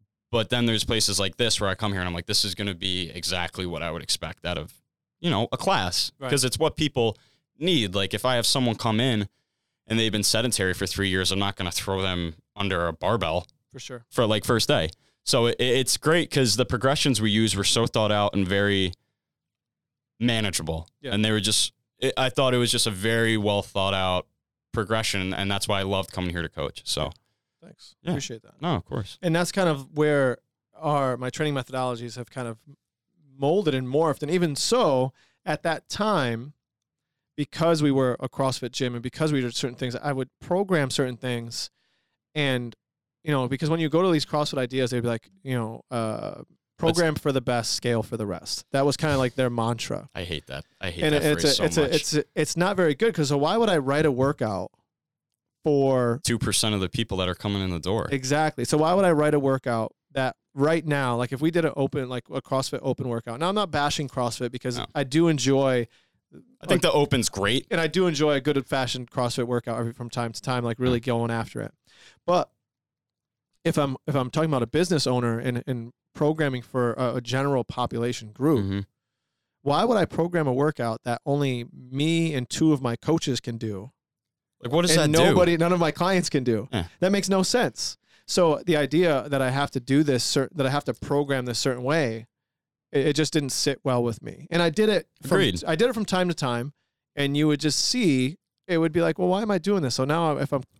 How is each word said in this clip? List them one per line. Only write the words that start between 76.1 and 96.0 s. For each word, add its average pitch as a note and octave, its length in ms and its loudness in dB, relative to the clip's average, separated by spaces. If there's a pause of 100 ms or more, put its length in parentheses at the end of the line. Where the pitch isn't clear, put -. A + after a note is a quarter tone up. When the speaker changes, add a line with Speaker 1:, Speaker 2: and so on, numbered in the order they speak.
Speaker 2:
programming D3 480 0
for A#2+ 320 -2
a, B2+ 220 -2
a B2+ 40 -2
general C3 440 0
population A#2+ 680 -4
group, C3+ 320 2
Speaker 1:
Mm-hmm. G2 160 -2 (840)
Speaker 2:
why D3 220 2
would A#3+ 120 2
I F#3 80 4
program E3+ 420 0
a C3 60 0
workout B2 520 0
that A#2+ 220 -2
only C#3 460 0
me D3 640 -2
and B2+ 140 -4
two D#3+ 240 2
of C#3 100 2
my A#2 140 -2
coaches D#3 440 -2
can A#2 160 -8
do? A2 340 -8 (720)
Speaker 1:
Like, B2 100 -4
what E3 100 4
does F3 140 4
Speaker 2:
And D3+ 180 4
Speaker 1:
that E3 40 6
do? E3+ 60 8
Speaker 2:
nobody, F3 320 6
none E3+ 160 2
of F3+ 80 2
my D#3+ 100 4
clients F3+ 400 0
can C3+ 140 0
do. A#2 280 0
Speaker 1:
Yeah. F#2+ 120 -2 (160)
Speaker 2:
That F#3 120 2
makes G3 160 0
no F#3+ 140 4
sense. - 540 -2 (300)
So E3 380 2
the E3 120 2
idea D3 520 2
that C#3 140 0
I B2+ 80 2
have C#3 220 -2
to C3 80 -2
do C3+ 220 2
this C3+ 220 2
cer-, C3+ 300 0
that C#3+ 120 0
I B2+ 40 0
have C#3+ 140 -2
to B2 100 -4
program C#3 500 -2
this A#2+ 140 -4
certain B2+ 240 -2
way, B2 440 0 (640)
it, C#3+ 180 2
it D3 80 2
just D3+ 180 0
didn't C#3+ 160 0
sit - 340 -2
well B2 180 2
with A#2 200 -4
me. A#2+ 280 -14
And E3+ 120 2
I E3+ 80 4
did G#3+ 180 2
it G3+ 200 0 (140)
from, C#3 160 -2
Speaker 1:
Agreed. G#2+ 280 2
Speaker 2:
I D#3+ 100 0
did A#3 140 2
it - 20 -4
from A3 140 -4